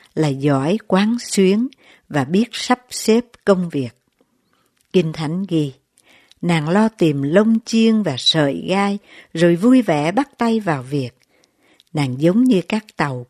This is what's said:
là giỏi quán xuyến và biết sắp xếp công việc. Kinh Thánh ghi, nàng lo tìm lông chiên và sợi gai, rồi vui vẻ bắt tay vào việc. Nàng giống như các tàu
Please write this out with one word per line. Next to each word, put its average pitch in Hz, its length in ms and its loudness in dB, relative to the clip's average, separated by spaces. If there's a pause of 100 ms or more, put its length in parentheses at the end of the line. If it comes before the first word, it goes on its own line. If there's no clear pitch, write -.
(140)
là 156 140 0
giỏi 139 580 0
quán 208 340 2
xuyến 208 480 0 (400)
và 143 160 -2
biết 185 280 0
sắp - 280 -4 (100)
xếp 226 340 0 (200)
công 185 240 2
việc. 139 200 -6 (1040)
Kinh 160 200 0
Thánh 160 360 -6
ghi, 151 240 0 (720)
nàng 165 260 0
lo 208 200 2
tìm 151 340 0
lông 214 420 2
chiên 226 380 2
và 160 160 -4
sợi 143 500 0
gai, 202 300 -2 (360)
rồi 170 220 4
vui 247 260 4
vẻ 156 300 0
bắt 262 260 -4
tay 226 220 0
vào 160 220 -4
việc. 131 360 -6 (760)
Nàng 135 280 -4
giống 180 240 2
như 208 240 2
các 214 160 -4 (120)
tàu 131 340 -6